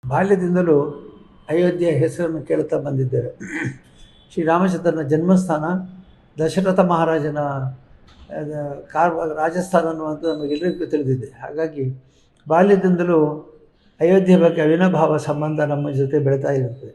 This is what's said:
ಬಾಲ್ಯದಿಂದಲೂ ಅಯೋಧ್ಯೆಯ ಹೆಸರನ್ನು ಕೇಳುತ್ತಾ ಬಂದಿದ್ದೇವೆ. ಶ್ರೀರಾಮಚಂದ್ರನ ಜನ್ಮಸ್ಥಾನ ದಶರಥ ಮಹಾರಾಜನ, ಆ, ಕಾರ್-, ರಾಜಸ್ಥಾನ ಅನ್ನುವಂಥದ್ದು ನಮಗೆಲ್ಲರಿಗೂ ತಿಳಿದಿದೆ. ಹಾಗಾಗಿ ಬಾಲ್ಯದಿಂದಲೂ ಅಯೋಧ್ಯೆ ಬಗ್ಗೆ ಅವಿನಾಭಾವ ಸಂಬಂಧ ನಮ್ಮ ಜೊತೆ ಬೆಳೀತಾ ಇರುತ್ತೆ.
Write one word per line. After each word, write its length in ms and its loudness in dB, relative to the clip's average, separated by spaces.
ಬಾಲ್ಯದಿಂದಲೂ 720 2
ಅಯೋಧ್ಯೆಯ 420 2
ಹೆಸರನ್ನು 520 -2
ಕೇಳುತ್ತಾ 360 -2
ಬಂದಿದ್ದೇವೆ. 600 -4
ಶ್ರೀರಾಮಚಂದ್ರನ 720 0
ಜನ್ಮಸ್ಥಾನ 640 2
ದಶರಥ 360 0
ಮಹಾರಾಜನ, 580 0
ಆ, 320 -4
ಕಾರ್-, 440 0
ರಾಜಸ್ಥಾನ 480 0
ಅನ್ನುವಂಥದ್ದು 520 -4
ನಮಗೆಲ್ಲರಿಗೂ 500 -4
ತಿಳಿದಿದೆ. 400 -2
ಹಾಗಾಗಿ 800 -8
ಬಾಲ್ಯದಿಂದಲೂ 920 2
ಅಯೋಧ್ಯೆ 360 6
ಬಗ್ಗೆ 260 4
ಅವಿನಾಭಾವ 540 4
ಸಂಬಂಧ 440 -4
ನಮ್ಮ 300 -2
ಜೊತೆ 280 0
ಬೆಳೀತಾ 340 0
ಇರುತ್ತೆ. 420 -4